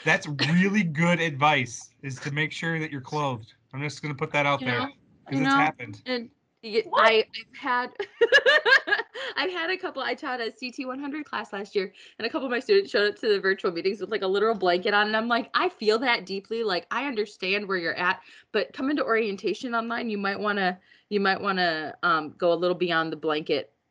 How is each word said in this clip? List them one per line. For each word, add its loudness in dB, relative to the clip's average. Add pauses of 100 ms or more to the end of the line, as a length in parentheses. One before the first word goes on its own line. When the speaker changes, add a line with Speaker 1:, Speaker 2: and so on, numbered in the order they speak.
Speaker 1:
that's 0 (240)
really 4
good 2
advice, 0 (100)
is -10
to -6
make -2
sure -4
that -4
you're -10
clothed. -4 (220)
I'm -8
just -8
gonna -6
put -6
that 2
out 2
Speaker 2:
You -4
Speaker 1:
there, 0
Speaker 2:
know, -2
Speaker 1:
'cause -12 (360)
Speaker 2:
you -2
Speaker 1:
it's - (100)
Speaker 2:
know, 4
Speaker 1:
happened. -2
Speaker 2:
and -6 (320)
y-, -2
Speaker 3:
What? 4
Speaker 2:
I, 6 (120)
I've -20
had, -2 (100)
<laughs> 2
I've -2
had -4
a -2
couple, -8
I -2
taught -6
a -4
C -10
T -10
one -8
hundred -8
class -8
last -10
year, 0 (260)
and -10
a -2
couple -4
of -4
my -2
students 2
showed 2
up -10
to -2
the 4
virtual 0
meetings -2
with, -8
like, -2
a 0
literal 2
blanket 2
on, 4
and 0
I'm 0
like, 0
"I 2
feel 2
that 0
deeply, -6
like, -2
I -4
understand -4
where -2
you're -2
at, 0 (300)
but 0
coming -2
to 0
orientation -2
online, -4
you -4
might -4
wanna, 0 (300)
you 0
might 2
wanna, 0
um, 0
go 4
a -
little 2
beyond 0
the -8
blanket, -2 (200)